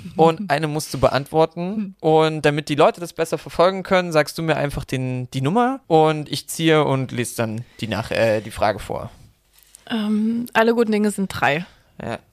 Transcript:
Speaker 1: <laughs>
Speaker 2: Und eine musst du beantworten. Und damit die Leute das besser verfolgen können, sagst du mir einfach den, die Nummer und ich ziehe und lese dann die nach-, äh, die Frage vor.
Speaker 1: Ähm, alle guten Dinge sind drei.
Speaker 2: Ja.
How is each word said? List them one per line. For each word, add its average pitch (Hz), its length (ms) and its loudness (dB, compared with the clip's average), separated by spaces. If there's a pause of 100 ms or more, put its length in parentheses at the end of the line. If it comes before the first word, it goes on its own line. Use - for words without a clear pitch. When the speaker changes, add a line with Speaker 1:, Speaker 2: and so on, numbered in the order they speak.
Speaker 1:
<laughs> - 60 -18
Speaker 2:
Und 165 360 2
eine 151 160 0
musst 147 260 -6
du 131 60 -6
beantworten. 175 1000 -2
Und 156 420 2
damit 147 260 2
die 151 60 -2
Leute 175 260 4
das 170 120 -10
besser 160 260 -4
verfolgen 185 420 2
können, 180 300 0
sagst 151 260 2
du 160 60 -4
mir 156 140 0
einfach 139 280 -4
den, 127 460 -4
die 135 100 -4
Nummer 240 460 0
und 156 440 4
ich - 180 -8
ziehe 156 340 2
und 135 280 0
lese 120 260 -6
dann 110 280 -4 (160)
die 110 60 -6
nach-, 107 240 -4
äh, 110 300 2
die 107 100 -12
Frage 101 260 0
vor. - 320 -8 (800)
Speaker 1:
Ähm, 220 640 -2
alle 226 220 4
guten 226 160 2
Dinge 208 180 2
sind 196 200 -4
drei. 143 360 0 (340)
Speaker 2:
Ja. 110 200 -8 (140)